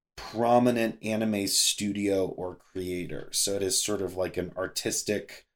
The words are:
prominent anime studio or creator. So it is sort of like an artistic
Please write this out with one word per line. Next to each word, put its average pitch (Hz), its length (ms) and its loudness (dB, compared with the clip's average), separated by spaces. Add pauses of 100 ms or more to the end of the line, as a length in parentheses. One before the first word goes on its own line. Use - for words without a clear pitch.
(160)
prominent 117 880 4
anime 107 440 0
studio 101 800 2
or 90 280 -8
creator. 90 760 -8
So - 220 0
it 98 100 -2
is 92 200 2
sort 101 180 0
of 90 140 -4
like 92 220 -4
an 90 200 -4
artistic - 880 -4 (100)